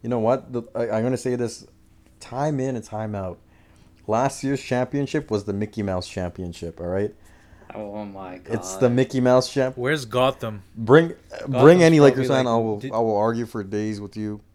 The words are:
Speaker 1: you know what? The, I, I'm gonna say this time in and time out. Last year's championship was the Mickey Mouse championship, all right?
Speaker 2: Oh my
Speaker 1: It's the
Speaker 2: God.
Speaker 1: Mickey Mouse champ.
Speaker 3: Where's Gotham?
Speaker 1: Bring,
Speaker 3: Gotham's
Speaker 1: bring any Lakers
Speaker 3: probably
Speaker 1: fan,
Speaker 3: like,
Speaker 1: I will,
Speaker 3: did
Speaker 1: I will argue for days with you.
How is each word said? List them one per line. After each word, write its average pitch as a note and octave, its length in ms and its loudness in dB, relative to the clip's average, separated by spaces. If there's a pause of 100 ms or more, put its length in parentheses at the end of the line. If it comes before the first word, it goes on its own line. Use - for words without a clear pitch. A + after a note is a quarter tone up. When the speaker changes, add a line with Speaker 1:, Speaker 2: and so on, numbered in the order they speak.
Speaker 1:
you A2+ 80 -8
know A#2+ 100 -2
what? A#2+ 340 0
The, A#2 100 -6 (120)
I, A#2 160 -2
I'm A2 120 0
gonna B2+ 140 0
say B2 180 -2
this A#2 300 -6 (540)
time C#3 400 -4
in C3 160 -4
and A2 100 -8
time G#2+ 300 -8
out. F#2 240 -8 (640)
Last B2 380 0
year's C3+ 200 -2
championship C3+ 680 -2
was G2+ 140 -2
the G2+ 100 -6
Mickey G#2 300 -6
Mouse F#2 240 -4
championship, F2 720 -10
all F2 80 -8
right? G2+ 260 -2 (640)
Speaker 2:
Oh G#2 300 -10
my F#2+ 300 -14 (100)
Speaker 1:
It's - 300 -8
the C3 120 2
Speaker 2:
God. A#2+ 80 2
Speaker 1:
Mickey B2+ 240 0
Mouse B2+ 320 4
champ. C3 240 -2
Speaker 3:
Where's C3 300 -4
Gotham? A#2+ 580 -2 (120)
Speaker 1:
Bring, C3+ 340 6 (200)
Speaker 3:
Gotham's B2+ 320 -4
Speaker 1:
bring E3+ 220 10
any D#3+ 160 8
Lakers C3+ 280 6
Speaker 3:
probably C3+ 100 2
Speaker 1:
fan, C3 80 2
Speaker 3:
like, A#2 80 0
Speaker 1:
I A2+ 40 2
will, A2 220 -2
Speaker 3:
did C3 140 -8
Speaker 1:
I A2+ 60 0
will A2 180 0
argue A2+ 280 0
for A2 180 -8
days G#2 360 -4
with G2+ 160 -14
you. G#2+ 240 -8 (160)